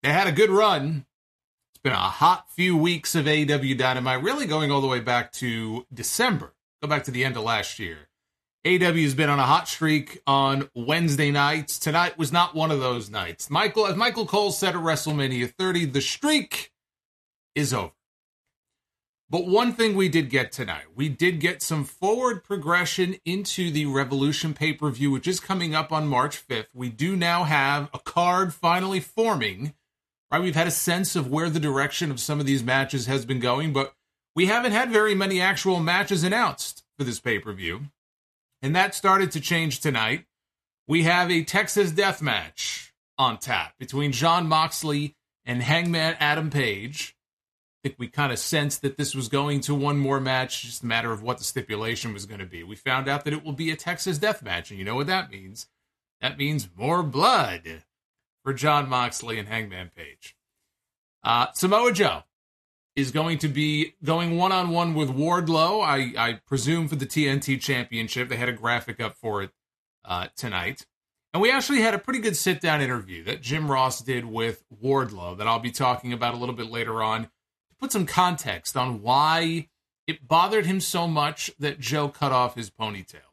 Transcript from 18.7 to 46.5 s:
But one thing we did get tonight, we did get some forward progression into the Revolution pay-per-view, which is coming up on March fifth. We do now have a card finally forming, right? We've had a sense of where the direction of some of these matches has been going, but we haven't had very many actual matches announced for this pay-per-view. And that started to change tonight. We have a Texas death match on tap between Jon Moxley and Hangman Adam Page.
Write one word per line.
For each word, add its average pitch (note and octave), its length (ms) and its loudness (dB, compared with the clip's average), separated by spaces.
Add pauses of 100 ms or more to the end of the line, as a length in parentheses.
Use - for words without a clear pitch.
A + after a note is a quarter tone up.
But C3+ 160 -2
one A#3 280 4
thing A3+ 200 2
we F#3+ 140 4
did D3 220 2
get B2+ 220 0
tonight, F2+ 420 -8
we C#3+ 160 -2
did E3 280 0
get E3+ 220 -2
some D3+ 240 -2
forward A3+ 580 0
progression F3 760 0 (100)
into F#3 440 -2
the D3+ 140 0
Revolution C#3 680 0
pay-per-view, C#3+ 560 0
which C3+ 180 0
is F3+ 100 0
coming F3 360 -4
up D#3 180 -2
on D#3 160 0
March C3+ 300 2
fifth. A2 340 -6
We B2 160 -8
do C#3+ 260 -2
now E3+ 300 2
have D3 480 2
a - 60 -10
card F3+ 560 2
finally F#3 460 0
forming, C#3+ 720 -2 (580)
right? E3 80 2
We've F3+ 140 0
had E3 120 4
a E3+ 40 0
sense F3 440 -2
of C#3 160 0
where D#3+ 200 0
the D#3+ 100 0
direction C#3+ 500 0
of B2 100 -6
some D3 200 -2
of C#3 60 0
these C3+ 160 2
matches C3 420 0
has B2+ 220 -2
been B2+ 120 -2
going, C3 360 0
but C3+ 180 0 (420)
we F3+ 120 4
haven't A#3 260 2
had A#3+ 180 2
very G#3+ 240 4
many F#3+ 280 2
actual F#3 360 2
matches F3 460 2
announced G3 580 0 (140)
for C#3+ 80 -2
this A#2+ 160 -4
pay-per-view. G2 600 -4 (800)
And C#3 120 0
that F#3+ 200 2
started F#3+ 380 4
to D3+ 100 -4
change E3 380 0
tonight. A#2+ 440 0 (600)
We D#3+ 160 4
have F3 280 4
a E3 140 2
Texas G3+ 460 0
death F#3 320 0
match - 720 -4 (240)
on B2 180 2
tap G2 420 -4
between C#3 340 -2
Jon E3 360 2
Moxley D#3 680 0 (280)
and B2 180 -2
Hangman E3 560 2
Adam D3+ 300 0
Page. B2+ 640 -4 (680)